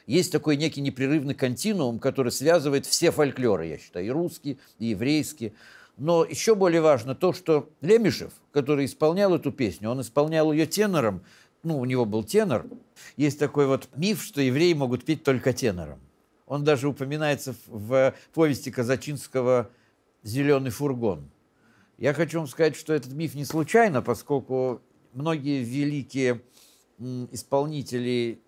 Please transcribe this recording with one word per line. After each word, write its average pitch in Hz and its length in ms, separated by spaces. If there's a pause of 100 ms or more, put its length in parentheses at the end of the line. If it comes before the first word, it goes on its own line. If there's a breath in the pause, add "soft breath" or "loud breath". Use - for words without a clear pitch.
Есть 165 260
такой 151 240
некий 143 260
непрерывный 135 520
континуум, 127 640
который 127 340
связывает 139 540
все - 240
фольклоры, 123 560
я 76 120
считаю, - 280
и 113 40
русские, 143 480 (200 soft breath)
и 113 80
еврейские. 117 640 (440 loud breath)
Но 165 280
ещё 220 300
более 180 260
важно 135 340
то, 180 180
что - 380 (100)
Лемешев, 196 520 (200)
который 143 320
исполнял 175 500
эту 143 180
песню, 104 380
он 131 100
исполнял 156 520
её 151 140
тенором, 151 560 (400 soft breath)
ну, 160 160
у 123 60
него 127 200
был 107 200
тенор. 190 420 (500 loud breath)
Есть 143 220
такой 143 280
вот 135 300
миф, 170 260
что - 200
евреи 147 320
могут 127 300
петь 156 180
только 131 300
тенором. 87 480 (460)
Он 143 180
даже 147 240
упоминается 143 640
в, 104 40 (120)
в 123 460 (200 loud breath)
повести 151 360
Казачинского 123 1000 (540 soft breath)
"Зелёный 135 460
фургон". 113 600 (680 soft breath)
Я 139 140
хочу 165 260
вам 156 100
сказать, 156 280
что - 160
этот 131 200
миф 143 220
не 143 100
случайно, 156 580
поскольку 127 800 (320)
многие 143 480
великие, 131 800 (560 soft breath)
м, 123 320
исполнители, 123 1160